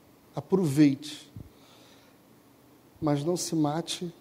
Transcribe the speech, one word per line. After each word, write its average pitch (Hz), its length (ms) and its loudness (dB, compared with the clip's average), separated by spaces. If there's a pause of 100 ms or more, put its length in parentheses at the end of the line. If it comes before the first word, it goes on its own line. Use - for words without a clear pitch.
(360)
Aproveite. 147 960 2 (1700)
Mas 147 220 0
não 175 120 -2
se - 200 -6
mate 160 640 -4